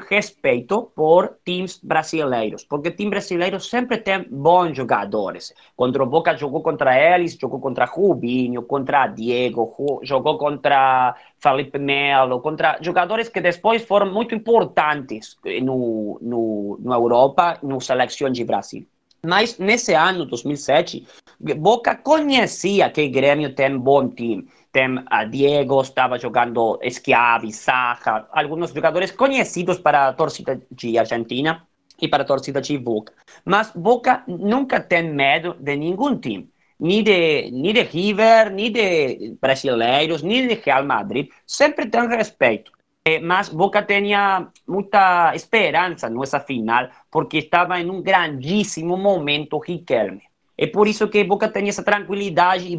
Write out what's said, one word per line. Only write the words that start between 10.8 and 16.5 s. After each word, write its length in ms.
Felipe 400
Melo, 640
contra 400
jogadores 480
que 100
depois 440
foram 280
muito 220
importantes 1040
no, 600
no, 600